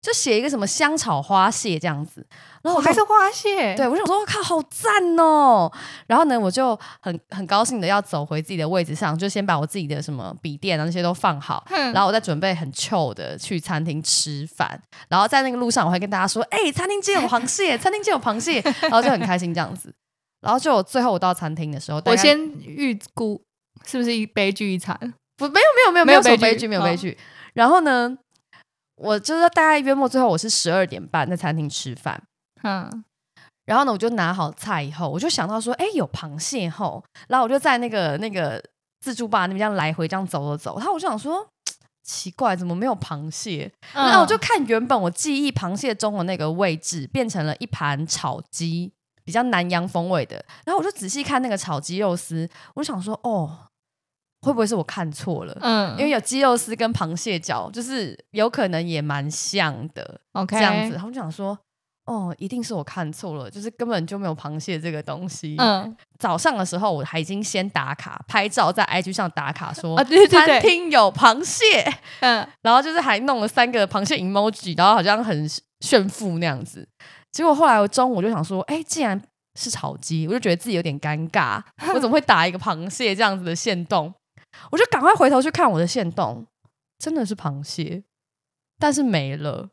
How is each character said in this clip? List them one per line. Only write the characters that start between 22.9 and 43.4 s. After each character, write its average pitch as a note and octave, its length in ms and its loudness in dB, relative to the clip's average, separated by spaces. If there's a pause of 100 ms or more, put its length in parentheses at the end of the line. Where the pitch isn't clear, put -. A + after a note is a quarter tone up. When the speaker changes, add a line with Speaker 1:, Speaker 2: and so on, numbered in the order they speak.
Speaker 2:
估 G#3+ 280 -4 (420)
是 - 140 -6
不 B3 60 0
是 A#3 120 0
一 A3 80 -2
悲 G3 280 0
剧 G3 200 -2
一 F#3 60 -2
场？ - 180 -6 (400)
Speaker 1:
不， C#4+ 120 -4
没 D4 100 6 (280)
有， F#4 60 6
没 F4 60 6
有， E4+ 80 8
没 C#4 80 10
有， C#4 80 10
Speaker 2:
没 A#3+ 80 8
有 A#3+ 60 10
悲 - 0 -
剧。 - 20 4
Speaker 1:
没 - 0 -
有 - 0 -
什 - 0 -
么 - 20 2 (120)
悲 A3 40 2
剧， A3+ 120 -4
没 G#3+ 80 -2
有 F3+ 60 0
悲 F3 140 2
剧。 F3+ 140 -6
Speaker 2:
哦。 - 80 -12 (360)
Speaker 1:
然 A#3 140 6
后 F4 120 8
呢， B3+ 360 2 (760)
我 G#3 240 -2
就 C4+ 180 -4
是 E4 140 4
大 E4+ 120 4
概 D#4 180 6
约 C4+ 120 2
莫 C4+ 160 2
最 C4 120 2
后 B3+ 80 4
我 G3 100 2
是 A3 100 -4
十 E3+ 240 0
二 F#3 140 4
点 F2+ 180 -10
半 D#3+ 240 -2
在 F3+ 80 -2
餐 D#3+ 200 -2
厅 D3+ 120 -2
吃 C3+ 280 -8
饭。 - 260 -8 (400)
Speaker 2:
嗯。 G#3+ 420 -8 (600)
Speaker 1:
然 G#3+ 120 0
后 C#4 80 4
呢， C4+ 60 0
我 G#3 80 -2
就 A3 120 0
拿 F3+ 220 0
好 E3 200 -4
菜 F#3 280 -6
以 C#3+ 120 -8
后， D#3 160 -6
我 C#3+ 100 -4
就 B3+ 100 -2
想 F3+ 200 -2
到 A3 120 -4
说 A#3 220 -4
：“哎， F#4 120 0
有 C4 140 -2
螃 D3+ 300 -12
蟹 F3+ 320 -6
吼。” F#3 320 -8 (240)
然 B3+ 100 0
后 C4 60 4
我 A3+ 60 0
就 C4+ 100 2
在 C4+ 200 2
那 A#3+ 120 -4
个， F3 280 0
那 G#3+ 120 -6
个 D#3+ 320 -4 (380)
自 C4 120 -8
助 A#3 140 -6
吧 G#3 140 0
那 F3+ 80 0
边 F#3+ 100 -6
这 G#3 60 0
样 G#3+ 100 -2
来 D#3+ 180 -2
回 E3 140 -4
这 F3 100 -4
样 F#3+ 80 -4
走 F3 200 -4
走 D3 120 -4
走。 C3 220 -10
然 A#3 80 -8
后 G4+ 60 -2
我 E4 80 -4
就 F#4 80 -4
想 D4+ 100 -4
说 F4 260 -6 (600)
：“奇 - 240 -12
怪， A3 240 -2
怎 F3+ 100 -8
么 F3 120 -4
没 G3+ 100 -4
有 B3+ 80 -2
螃 D#3 340 -10
蟹？” D#3 400 -8 (240)